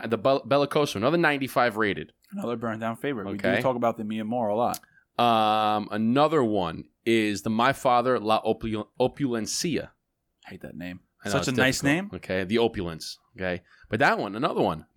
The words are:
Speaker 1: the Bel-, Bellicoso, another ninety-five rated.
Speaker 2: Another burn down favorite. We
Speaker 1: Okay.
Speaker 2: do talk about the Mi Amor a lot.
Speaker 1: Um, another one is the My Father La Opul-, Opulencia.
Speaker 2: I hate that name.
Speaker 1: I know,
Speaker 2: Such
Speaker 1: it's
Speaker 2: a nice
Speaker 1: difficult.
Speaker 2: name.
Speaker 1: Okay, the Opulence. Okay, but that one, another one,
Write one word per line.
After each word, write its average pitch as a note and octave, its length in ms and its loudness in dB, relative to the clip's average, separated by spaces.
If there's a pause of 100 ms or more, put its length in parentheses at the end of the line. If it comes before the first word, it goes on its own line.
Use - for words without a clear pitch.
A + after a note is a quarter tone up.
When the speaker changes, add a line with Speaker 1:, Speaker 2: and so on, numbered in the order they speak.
Speaker 1:
the A2+ 100 2
Bel-, C3+ 280 2
Bellicoso, C#3+ 500 2
another B2+ 220 2
ninety-five C3+ 600 2
rated. F#2 360 0 (180)
Speaker 2:
Another A2 240 -4
burn A2+ 240 -6
down A2+ 160 -4
favorite. A#2+ 320 -6
We G2+ 60 -4
Speaker 1:
Okay. G2 240 0
Speaker 2:
do A#2 40 0
talk C3 140 2
about A#2+ 220 0
the A2+ 60 -8
Mi A2 160 -6
Amor A2 300 -2
a G#2 60 0
lot. A#2 240 0 (400)
Speaker 1:
Um, G#2+ 720 4
another C3 520 2
one F#2+ 420 -2 (200)
is G#2+ 380 2
the A#2 80 -2
My A#2 220 2
Father B2 460 2
La G#2+ 240 0
Opul-, G#2+ 440 -4 (120)
Opulencia. A#2+ 880 -2 (560)
Speaker 2:
I - 60 -18
hate F#2 100 -16
that C#2 140 -16
name. F2+ 260 -12 (220)
Speaker 1:
I G2+ 60 -6
know, G2+ 40 -2
Speaker 2:
Such F2+ 80 0
Speaker 1:
it's E3 80 -2
Speaker 2:
a - 20 -2 (100)
nice C3 180 2
Speaker 1:
difficult. C#3+ 320 -2
Speaker 2:
name. F#2+ 60 -10
Speaker 1:
Okay, F#2+ 260 -4
the G2 140 -2
Opulence. G#2 600 -2 (180)
Okay, F2+ 240 -4 (280)
but A2 100 -2
that F#3+ 180 4
one, G#2 180 -4
another E3+ 260 -2
one, E2+ 360 -2